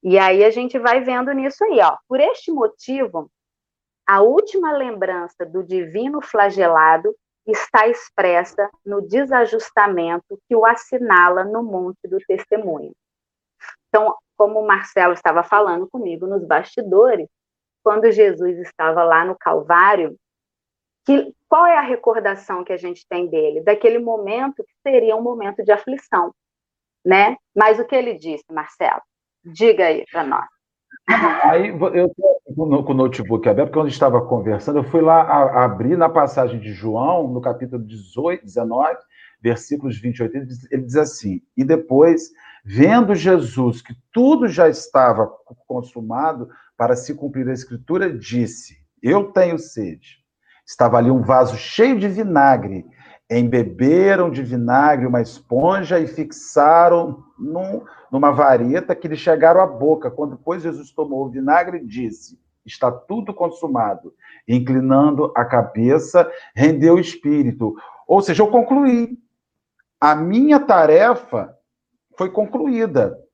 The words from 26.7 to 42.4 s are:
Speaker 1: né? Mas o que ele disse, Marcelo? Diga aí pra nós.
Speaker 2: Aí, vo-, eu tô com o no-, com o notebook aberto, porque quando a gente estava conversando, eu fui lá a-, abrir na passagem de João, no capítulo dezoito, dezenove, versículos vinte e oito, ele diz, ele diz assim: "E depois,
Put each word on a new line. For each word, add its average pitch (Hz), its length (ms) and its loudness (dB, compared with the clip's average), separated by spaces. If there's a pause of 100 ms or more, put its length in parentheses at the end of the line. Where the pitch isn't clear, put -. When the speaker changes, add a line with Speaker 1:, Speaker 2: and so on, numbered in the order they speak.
Speaker 1:
né? 196 340 2 (180)
Mas 220 240 4
o 240 60 -4
que 277 100 -6
ele 247 180 -2
disse, 156 380 -12
Marcelo? - 500 -6 (400)
Diga 190 440 2
aí 160 260 0
pra 165 140 -6
nós. - 200 -4 (1000)
Speaker 2:
Aí, 185 280 2
vo-, 170 240 -4
eu 175 140 2
tô 185 320 0 (120)
com 151 100 -6
o - 20 -2
no-, 139 180 0
com 143 80 -6
o 131 40 0
notebook 120 520 -2
aberto, 107 200 2
porque 156 120 -2
quando 156 60 0
a 143 40 -4
gente 123 60 -10
estava 123 300 2
conversando, 110 540 -4
eu 131 40 -4
fui 147 160 0
lá 160 220 6
a-, 139 420 2
abrir 120 320 -2
na 165 140 2
passagem 135 500 0
de 107 140 -14
João, 127 560 -4
no 123 100 -8
capítulo 123 420 -8
dezoito, 113 640 -8
dezenove, 123 540 -4 (420)
versículos 120 580 -6
vinte 120 200 -8
e 120 60 -4
oito, 113 120 -6
ele 139 100 -10
diz, 127 240 -18
ele 135 120 -6
diz 127 160 -4
assim: 110 440 -4 (140)
"E 131 80 -2
depois, 160 680 2 (340)